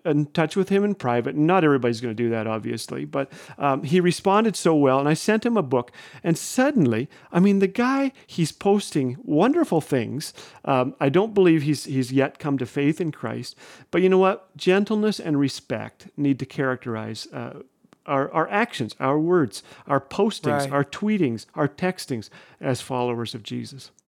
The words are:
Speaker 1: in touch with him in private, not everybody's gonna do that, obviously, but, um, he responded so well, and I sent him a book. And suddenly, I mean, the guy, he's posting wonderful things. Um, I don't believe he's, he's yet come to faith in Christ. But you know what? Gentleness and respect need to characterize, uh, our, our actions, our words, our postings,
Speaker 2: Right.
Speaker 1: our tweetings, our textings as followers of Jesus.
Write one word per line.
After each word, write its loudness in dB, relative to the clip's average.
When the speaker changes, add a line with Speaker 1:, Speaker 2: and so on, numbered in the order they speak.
Speaker 1:
in 2
touch -2
with 0
him 2
in 0
private, -2
not 4
everybody's 2
gonna -6
do 0
that, -2
obviously, -6
but, -6
um, 0
he 2
responded 2
so 2
well, 4
and 2
I 2
sent 0
him 0
a 2
book. -2
And 0
suddenly, 2
I 0
mean, 4
the 2
guy, 0
he's -4
posting 0
wonderful 2
things. -4
Um, 0
I 2
don't 0
believe 4
he's, -2
he's -4
yet 0
come -2
to -6
faith 0
in -4
Christ. -10
But 0
you 6
know 6
what? 0
Gentleness 2
and 0
respect -4
need 2
to -8
characterize, -6
uh, -12
our, -2
our 0
actions, -4
our 0
words, 0
our 0
postings, -2
Speaker 2:
Right. -6
Speaker 1:
our 2
tweetings, -2
our 0
textings -6
as -2
followers -4
of -12
Jesus. -12